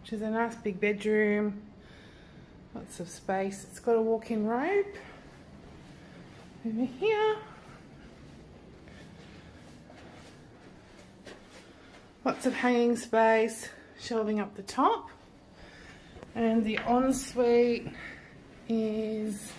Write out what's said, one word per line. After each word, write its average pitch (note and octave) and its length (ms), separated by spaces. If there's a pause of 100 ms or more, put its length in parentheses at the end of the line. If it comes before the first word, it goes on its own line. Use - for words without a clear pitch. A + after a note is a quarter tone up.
which - 140
is G#3 80
a A3 80
nice A#3 260
big G3 240
bedroom, G#3 800 (1120)
lots - 260
of E3+ 100
space. G3 600
It's - 80
got A#3 180
a A3+ 40
walk-in A3+ 460
robe E4 400 (1800)
over A3+ 180 (140)
here. G#4+ 380 (4000)
Lots - 220
of B3+ 80
hanging A#3+ 420
space, A3+ 720 (320)
shelving G#3+ 400
up G3+ 160
the G3 60
top. E4+ 480 (1200)
And A3+ 300
the G#3+ 140 (100)
ensuite A#3+ 1040 (800)
is G#3+ 880